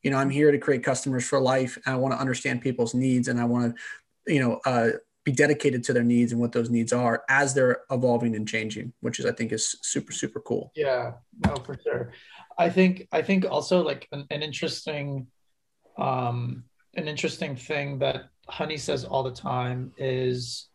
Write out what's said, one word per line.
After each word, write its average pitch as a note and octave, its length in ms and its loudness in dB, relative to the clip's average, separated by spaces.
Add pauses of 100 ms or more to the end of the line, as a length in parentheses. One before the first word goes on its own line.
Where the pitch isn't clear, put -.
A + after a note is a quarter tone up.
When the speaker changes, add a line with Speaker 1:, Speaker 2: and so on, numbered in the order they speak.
Speaker 1:
You C#3+ 80 0
know, C3+ 60 2
I'm C#3 140 2
here D3 200 6
to C#3+ 80 4
create C3+ 240 0
customers B2+ 420 0
for C#3 140 0
life. C3 480 2
And C3 80 -2
I B2+ 40 0
wanna C3 180 0
understand B2+ 440 -2
people's B2 320 0
needs, B2+ 360 2
and A#2+ 120 0
I A#2+ 40 2
wanna, A#2+ 280 2 (540)
you D3+ 140 4
know, A#2+ 260 0
uh, A#2 220 4 (360)
be D3 80 0
dedicated B2+ 500 2
to C3 100 -2
their B2 120 4
needs A#2+ 260 4
and A#2 100 0
what A#2 120 0
those A#2 180 -2
needs A#2 220 2
are A#2+ 360 0
as C3+ 240 2
they're B2+ 280 4 (100)
evolving A#2+ 460 2
and A2 100 -4
changing, A2 540 -6
which A#2+ 180 -6
is, B2+ 80 -2
I A#2+ 60 0
think, A#2 180 -4
is - 320 -4
super, - 300 -6
super - 260 -6
cool. - 380 -4
Speaker 2:
Yeah, B2 380 -2 (300)
no, D3 120 2
for C3 260 -10
sure. - 300 -4 (440)
I E3+ 140 4
think, F#3 400 4
I D#3+ 120 2
think F#3 220 2
also, D3 380 2
like, C#3+ 300 -4
an, C#3+ 180 -8
an D3+ 140 -4
interesting, C#3+ 800 -6 (720)
um, B2 640 -2 (320)
an D3+ 140 -6
interesting D3+ 480 -4
thing C#3+ 420 -4
that C3 280 -2 (200)
Honey D#3 300 -6
says C#3 280 -4
all C3 200 -2
the B2+ 80 -4
time B2+ 680 -4
is B2+ 760 -4